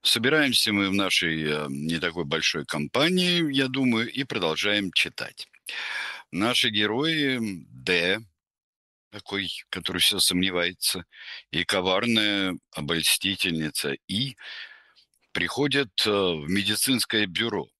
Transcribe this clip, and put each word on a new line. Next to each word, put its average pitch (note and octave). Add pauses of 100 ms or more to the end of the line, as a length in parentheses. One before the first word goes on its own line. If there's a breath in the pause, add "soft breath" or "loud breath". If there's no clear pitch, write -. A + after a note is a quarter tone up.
Собираемся B2+
мы G2
в F#2+
нашей, F2
э, D2+
не D#2
такой E2+
большой D2+
компании, E3
я C3+
думаю, B2+
и C3+
продолжаем G2
читать. - (880 loud breath)
Наши A#2
герои, C3
м, G2+
Д, F2+ (920)
такой, G2+ (180)
который F2+
все F#2
сомневается, F2+ (460 loud breath)
и F2
коварная G2+ (140)
обольстительница D#2+ (140)
И B2+ (960 loud breath)
приходят, C3+ (160)
э, G#2+
в F2
медицинское G#2
бюро. F#2+ (100)